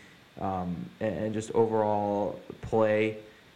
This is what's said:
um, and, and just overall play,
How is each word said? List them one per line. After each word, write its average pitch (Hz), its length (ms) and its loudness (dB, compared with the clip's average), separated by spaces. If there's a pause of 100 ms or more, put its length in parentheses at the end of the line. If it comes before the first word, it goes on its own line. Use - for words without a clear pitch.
(400)
um, 90 360 -4 (240)
and, 107 180 -2
and 107 160 -2
just 107 180 -4
overall 104 880 2 (220)
play, 107 560 2 (380)